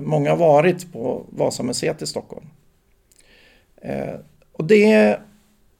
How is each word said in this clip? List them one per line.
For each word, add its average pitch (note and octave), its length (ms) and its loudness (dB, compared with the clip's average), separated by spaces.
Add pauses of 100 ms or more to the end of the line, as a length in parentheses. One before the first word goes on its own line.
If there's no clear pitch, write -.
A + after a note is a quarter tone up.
många D3 300 -2
har D#3+ 60 0
varit E3 560 2
på B2 360 -8
Vasamuseet C#3+ 760 -6
i D3+ 40 -8
Stockholm. - 400 -12 (1400)
Eh, C#3 320 -8 (380)
och - 120 -8
det, G#3+ 540 4 (600)